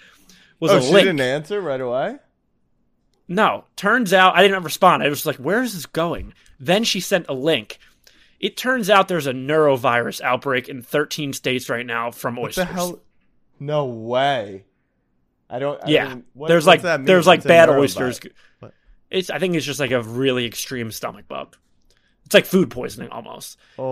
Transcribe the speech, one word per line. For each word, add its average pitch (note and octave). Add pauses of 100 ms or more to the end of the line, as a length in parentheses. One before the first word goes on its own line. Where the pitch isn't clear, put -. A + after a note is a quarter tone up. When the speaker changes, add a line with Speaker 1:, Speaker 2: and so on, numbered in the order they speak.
(600)
Speaker 1:
was E3
Speaker 2:
Oh, G3
Speaker 1:
a C3+
Speaker 2:
she C3
Speaker 1:
link. G3
Speaker 2:
didn't E3
answer D3+
right C#3
away? C3 (1080)
Speaker 1:
No. F3 (100)
Turns G#3
out, F#3
I F3
didn't G3
respond. D3+
I D3
was C#3+
like, D3+
"Where F3
is A#3+
this D#3+
going?" C#3 (260)
Then F3
she G#3+
sent F3
a D3+
link. C3 (600)
It -
turns A#3+
out G3
there's E3+
a C3+
neurovirus C3
outbreak B2+
in C3+
thirteen D3
states B2+
right B2
now A#2+
from A#2+
Speaker 2:
What A#2+
Speaker 1:
oysters. F3+
Speaker 2:
the F3
hell? F3+ (580)
No D3
way. A#2 (840)
I A#2+
don't, C#3+
I A#2+
Speaker 1:
Yeah. D3
Speaker 2:
don't, B2+ (100)
what, C#3+
Speaker 1:
There's E3
Speaker 2:
what's -
Speaker 1:
like, F3
Speaker 2:
that E3
mean? C3
Speaker 1:
there's, F3
like, E3+
Speaker 2:
It's -
a -
Speaker 1:
bad E3+
Speaker 2:
neurovirus. C#3
Speaker 1:
oysters. C3 (380)
Speaker 2:
What? - (360)
Speaker 1:
It's, F#3
I D3+
think F3+
it's D3
just, C#3
like, C3+
a B2
really B2
extreme A#2
stomach G#2+
bug. - (680)
It's -
like G3
food F3+
poisoning B2
almost. - (180)
And B2+